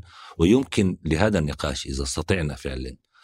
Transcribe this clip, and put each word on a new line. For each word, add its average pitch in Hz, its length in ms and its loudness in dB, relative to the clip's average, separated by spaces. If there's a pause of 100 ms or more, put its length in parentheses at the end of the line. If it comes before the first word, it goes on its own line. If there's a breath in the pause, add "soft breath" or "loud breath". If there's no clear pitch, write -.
(380 loud breath)
ويمكن 98 680 4
لهذا 87 340 2
النقاش 73 460 -4
إذا 67 180 -6
استطعنا 76 520 -2
فعلًا 65 420 -10 (260 loud breath)